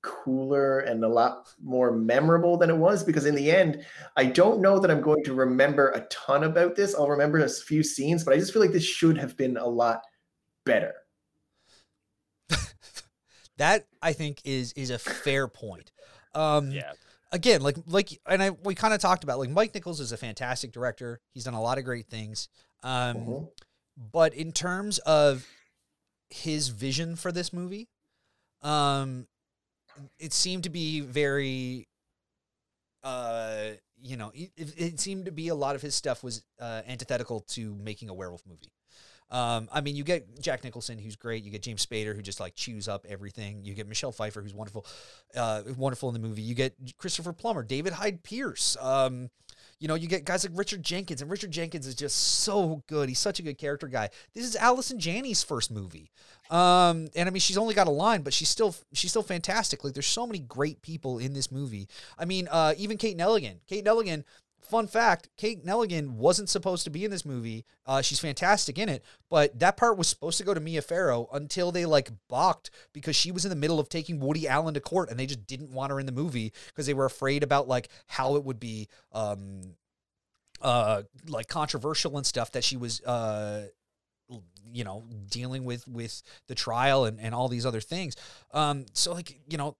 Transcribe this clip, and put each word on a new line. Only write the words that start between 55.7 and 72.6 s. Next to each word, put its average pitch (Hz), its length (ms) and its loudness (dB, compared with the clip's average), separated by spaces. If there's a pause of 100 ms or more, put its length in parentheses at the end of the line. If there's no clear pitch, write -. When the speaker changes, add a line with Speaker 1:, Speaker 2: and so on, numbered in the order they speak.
Speaker 2:
movie. 87 400 -12 (400)
Um, 175 680 6
and 175 100 0
I 185 40 -2
mean, 185 100 -4
she's 190 180 2
only 220 160 0
got 196 120 6
a 160 40 2
line, 185 300 2
but 190 140 -4
she's - 160 0
still, 214 260 0 (160)
she's - 180 -2
still 165 120 0
fantastic. 190 600 -4
Like, 139 120 -6
there's 131 120 -4
so 240 200 -2
many 208 140 -8
great 139 420 -4
people 139 360 -8
in 131 140 -6
this 139 180 -6
movie. 123 380 -8 (300)
I 170 80 -6
mean, 185 240 -4
uh, 160 260 4
even 208 220 -6
Kate 208 180 -2
Nelligan. 170 500 0
Kate 202 180 -8
Nelligan, 202 400 2 (360)
fun 226 260 -2
fact, 214 500 2
Kate 208 300 -4
Nelligan 175 440 -2
wasn't 170 380 4
supposed 180 360 -2
to 165 60 -8
be 170 140 -6
in 214 60 -4
this 185 160 -8
movie. 117 380 -8 (220)
Uh, 135 160 2
she's - 180 0
fantastic 165 580 0
in 214 100 -2
it, 139 140 -6 (260)
but 143 300 4
that 185 180 4
part 233 220 4
was 170 100 0
supposed - 300 -2
to 202 60 -4
go 196 100 0
to 160 60 -2
Mia 160 220 -4
Farrow 147 500 0
until 170 400 -4
they, 185 120 0
like, 151 260 4 (180)
balked 165 420 2 (220)